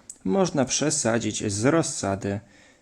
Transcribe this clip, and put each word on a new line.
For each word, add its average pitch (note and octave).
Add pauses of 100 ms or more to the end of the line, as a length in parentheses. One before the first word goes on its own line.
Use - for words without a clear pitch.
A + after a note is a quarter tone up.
(240)
można F3+
przesadzić A2+
z G#2
rozsady G2+ (420)